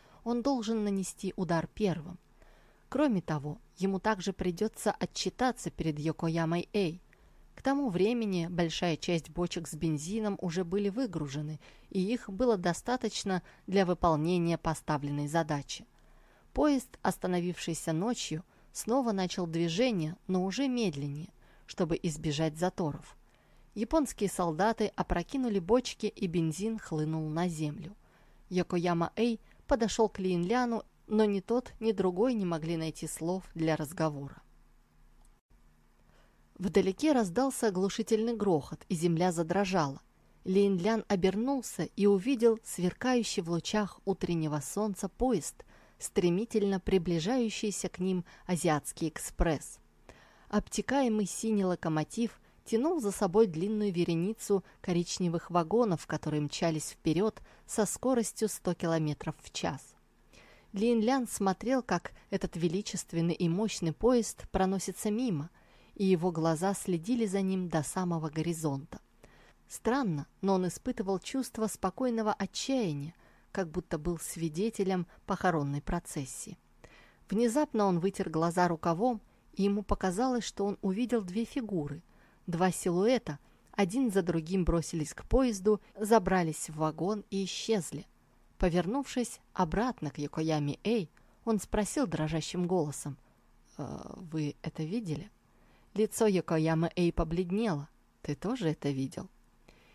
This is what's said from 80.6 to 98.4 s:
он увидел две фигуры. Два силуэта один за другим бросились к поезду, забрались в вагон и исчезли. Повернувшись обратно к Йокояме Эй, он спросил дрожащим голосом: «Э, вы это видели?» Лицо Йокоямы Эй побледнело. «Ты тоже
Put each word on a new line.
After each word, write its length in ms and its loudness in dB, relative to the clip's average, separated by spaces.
он 160 -2
увидел 400 0
две 240 -4
фигуры. 560 -4
Два 240 2
силуэта 680 0
один 400 2
за 80 4
другим 460 0
бросились 480 0
к 100 -14
поезду, 560 4
забрались 720 4
в 80 -10
вагон 540 -2
и 140 0
исчезли. 600 -2
Повернувшись 800 0
обратно 580 -2
к 80 -12
Йокояме 640 0
Эй, 260 0
он 140 2
спросил 480 -2
дрожащим 600 -2
голосом: 520 -2
«Э, 380 -10
вы 460 -6
это 200 -6
видели?» 480 -4
Лицо 320 2
Йокоямы 680 2
Эй 180 4
побледнело. 760 0
«Ты 120 -4
тоже 340 -2